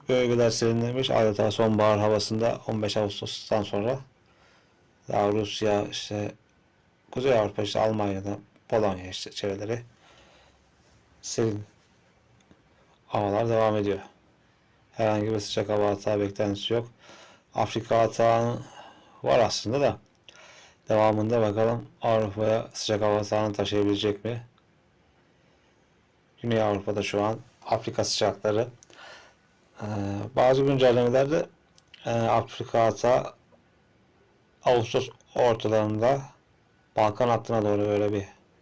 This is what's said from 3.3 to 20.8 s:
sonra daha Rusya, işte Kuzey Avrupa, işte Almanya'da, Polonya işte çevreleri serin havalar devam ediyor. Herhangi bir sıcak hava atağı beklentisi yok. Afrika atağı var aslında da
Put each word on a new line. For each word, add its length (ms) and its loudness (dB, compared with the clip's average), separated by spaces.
sonra 360 -4
daha 240 2
Rusya, 540 0
işte 500 -8
Kuzey 280 2
Avrupa, 220 -2
işte 180 -4
Almanya'da, 580 -2
Polonya 400 -2
işte 220 -12
çevreleri 520 -6
serin 420 -4
havalar 420 -2
devam 280 2
ediyor. 220 -2
Herhangi 400 0
bir 80 -4
sıcak 300 -4
hava 220 0
atağı 280 -2
beklentisi 540 -4
yok. 140 -2
Afrika 440 0
atağı 640 2
var 160 4
aslında 420 0
da 160 0